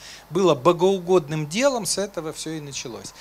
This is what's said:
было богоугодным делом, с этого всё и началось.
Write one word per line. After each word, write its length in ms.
было 240
богоугодным 960
делом, 380
с 120
этого 340
всё 180
и 100
началось. 600